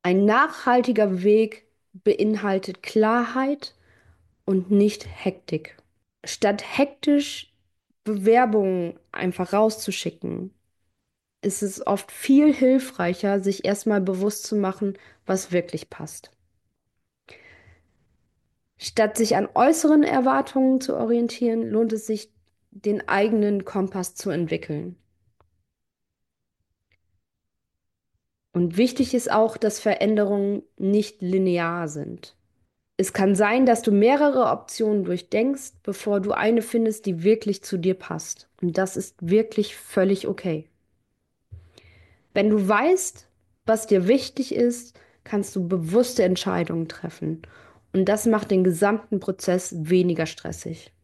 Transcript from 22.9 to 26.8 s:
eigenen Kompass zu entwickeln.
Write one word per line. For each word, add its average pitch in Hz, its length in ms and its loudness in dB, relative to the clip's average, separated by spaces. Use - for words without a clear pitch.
eigenen 208 580 2
Kompass 190 500 -4
zu - 160 -6
entwickeln. 165 640 -4